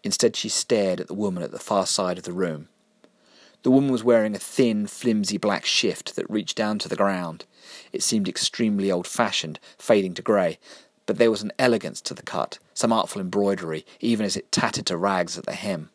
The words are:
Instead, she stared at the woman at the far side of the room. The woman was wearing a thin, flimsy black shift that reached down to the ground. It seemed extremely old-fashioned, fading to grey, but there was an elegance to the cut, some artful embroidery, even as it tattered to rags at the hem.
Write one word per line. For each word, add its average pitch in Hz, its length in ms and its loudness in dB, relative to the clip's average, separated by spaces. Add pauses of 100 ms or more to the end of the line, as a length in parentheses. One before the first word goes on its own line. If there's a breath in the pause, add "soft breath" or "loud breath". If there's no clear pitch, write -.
Instead, 110 320 2
she - 140 -6
stared 95 500 2
at - 80 -6
the - 60 -10
woman 95 300 -2
at - 80 -6
the 95 80 -10
far 98 260 2
side 90 320 0
of 90 60 -14
the 90 80 -10
room. 85 360 -2 (960 soft breath)
The 127 80 4
woman 135 200 6
was 117 120 0
wearing 110 320 4
a 98 40 -8
thin, 110 480 2
flimsy 104 500 0
black 101 280 0
shift - 500 -2
that - 140 -6
reached - 280 -4
down 107 220 0
to - 100 -6
the 95 60 -2
ground. 90 500 0 (480 loud breath)
It - 80 -4
seemed 104 260 0
extremely 101 640 0
old-fashioned, 90 680 -2 (180 loud breath)
fading 95 380 2
to 90 80 -10
grey, 98 340 2 (480 loud breath)
but 101 140 -2
there 117 100 8
was 104 140 0
an 107 160 -4
elegance 117 420 2
to - 140 -8
the - 80 -18
cut, - 340 -4 (160)
some - 180 0
artful 104 300 0
embroidery, 92 640 -2 (140 loud breath)
even 113 260 0
as 98 100 -2
it - 160 -8
tattered - 360 0
to 90 100 -2
rags 90 400 0
at - 80 -12
the - 80 -6
hem. 95 420 -6